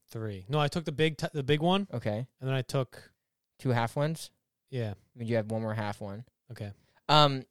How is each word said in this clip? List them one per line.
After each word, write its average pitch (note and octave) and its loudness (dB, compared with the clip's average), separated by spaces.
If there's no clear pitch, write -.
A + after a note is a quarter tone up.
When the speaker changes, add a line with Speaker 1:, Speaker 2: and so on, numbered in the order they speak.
Speaker 1:
Three. G#2 -10
No, D3 2
I D3 4
took D#3+ -4
the - -4
big D#3 0
t-, E3+ 0
the D3 -2
big D3 2
one. F#3+ 2
Speaker 2:
Okay. A2+ -2
Speaker 1:
And C3 -4
then C3+ 0
I C3 0
took - -4
Speaker 2:
Two C3+ -2
half A#2 2
ones? D#3 -2
Speaker 1:
Yeah. A2+ -4
Speaker 2:
You A#2 -2
have G#2+ 0
one A2+ -2
more A2 -2
half G#2 -4
one. G#2 -10
Speaker 1:
Okay. G#2 -10
Speaker 2:
Um, C#3+ 6